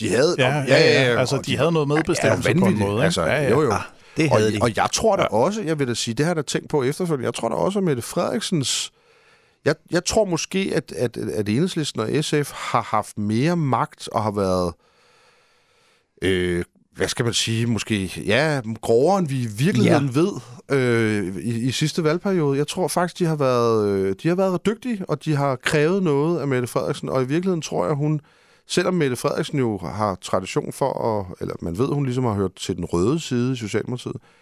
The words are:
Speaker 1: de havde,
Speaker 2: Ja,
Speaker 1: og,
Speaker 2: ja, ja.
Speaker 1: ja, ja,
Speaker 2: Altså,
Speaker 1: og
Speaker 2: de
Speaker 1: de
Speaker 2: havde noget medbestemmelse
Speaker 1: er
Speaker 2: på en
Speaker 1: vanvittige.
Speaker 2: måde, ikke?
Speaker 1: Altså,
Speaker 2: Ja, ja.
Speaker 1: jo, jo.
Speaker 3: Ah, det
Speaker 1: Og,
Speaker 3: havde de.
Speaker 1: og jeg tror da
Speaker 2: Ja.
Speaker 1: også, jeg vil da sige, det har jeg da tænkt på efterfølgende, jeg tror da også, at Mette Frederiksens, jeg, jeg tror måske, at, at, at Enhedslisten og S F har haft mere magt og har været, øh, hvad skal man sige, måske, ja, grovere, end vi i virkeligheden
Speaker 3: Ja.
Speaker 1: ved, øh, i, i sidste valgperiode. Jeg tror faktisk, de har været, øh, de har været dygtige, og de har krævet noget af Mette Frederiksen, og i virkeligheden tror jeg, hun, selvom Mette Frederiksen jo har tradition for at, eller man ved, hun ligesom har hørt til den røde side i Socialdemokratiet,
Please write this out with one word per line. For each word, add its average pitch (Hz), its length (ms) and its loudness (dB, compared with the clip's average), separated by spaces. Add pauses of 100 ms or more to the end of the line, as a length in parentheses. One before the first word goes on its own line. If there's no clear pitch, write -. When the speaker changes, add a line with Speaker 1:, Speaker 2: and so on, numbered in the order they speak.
Speaker 1:
de 107 80 -4
havde, 151 300 2
Speaker 2:
Ja, 135 240 2
Speaker 1:
og, 127 60 -4
Speaker 2:
ja, 135 100 6
ja. 160 140 6 (100)
Speaker 1:
ja, 123 100 2
ja, 113 80 2
Speaker 2:
Altså, 131 160 0
Speaker 1:
og 120 100 -4
Speaker 2:
de 139 60 0
Speaker 1:
de 117 40 0
Speaker 2:
havde 151 160 2
noget 151 160 0
medbestemmelse 147 600 2
Speaker 1:
er 107 40 2
Speaker 2:
på 165 40 4
en - 60 4
Speaker 1:
vanvittige. 107 220 2
Speaker 2:
måde, 101 100 0
ikke? 117 80 0
Speaker 1:
Altså, 95 180 0
Speaker 2:
Ja, 123 200 0
ja. 135 80 2
Speaker 1:
jo, 139 120 4
jo. 131 100 2
Speaker 3:
Ah, 95 80 0 (360)
det 147 140 2
Speaker 1:
Og, - 80 4
Speaker 3:
havde 107 140 2
de. 104 100 0
Speaker 1:
og 117 140 2
jeg 92 160 2
tror 202 240 2
da - 60 2
Speaker 2:
Ja. - 60 0
Speaker 1:
også, 180 340 2
jeg 156 160 -2
vil 135 100 0
da 120 60 0
sige, 117 200 -4
det 143 120 0
har 175 40 0
jeg 170 60 -2
da 151 60 -2
tænkt - 280 -6
på 147 120 2
efterfølgende, 147 440 -2
jeg 117 80 -2
tror - 140 -4
da - 60 -4
også, 190 240 0
at 190 60 0
Mette 135 180 0
Frederiksens, - 880 -4 (720)
jeg, 147 100 2 (160)
jeg 170 140 0
tror 220 200 2
måske, 190 500 -2
at, - 180 -4
at, 120 240 -4
at 104 320 -4
Enhedslisten 143 520 0
og 123 240 0
S - 180 -4
F - 120 -6
har - 280 -2
haft - 360 -2
mere 117 380 2
magt 135 520 -2
og 110 140 -2
har 107 80 0
været, 92 420 0 (1500)
øh, 90 420 2 (280)
hvad 92 160 -2
skal - 160 -2
man 113 100 -2
sige, 113 320 0
måske, 101 600 -2
ja, 139 340 2 (200)
grovere, 143 380 4
end 175 100 0
vi 131 140 -2
i 117 40 -4
virkeligheden 120 680 2
Speaker 3:
Ja. 147 60 2
Speaker 1:
ved, 196 100 2 (480)
øh, 107 580 2
i, 117 320 -4
i - 20 -2
sidste 156 340 -2
valgperiode. 156 540 0
Jeg 147 80 0
tror 180 220 -2
faktisk, 175 300 -2
de 175 60 0
har 160 120 0
været, 120 520 2
øh, 98 340 2
de 156 60 0
har 175 60 2
været 185 320 0
dygtige, 220 420 -4
og 156 160 -4
de 151 120 0
har 139 200 0
krævet 165 460 2
noget 156 380 2
af 139 80 -2
Mette 127 200 0
Frederiksen, - 400 -4
og 131 140 0
i 127 40 -2
virkeligheden 170 360 0
tror - 240 -2
jeg, 160 80 0
hun, 147 260 0 (460)
selvom 185 280 0
Mette 139 220 2
Frederiksen - 420 -2
jo 113 200 0
har 90 360 -2
tradition - 580 -4
for - 200 -2 (280)
at, 92 60 -8 (140)
eller 92 220 -6
man 87 160 -4
ved, 131 80 2
hun 143 180 -2
ligesom 127 200 -2
har 113 100 2
hørt 98 200 0
til - 220 -6
den 90 80 -4
røde 104 360 2
side 127 320 -2
i 127 40 -4
Socialdemokratiet, 117 600 -6 (260)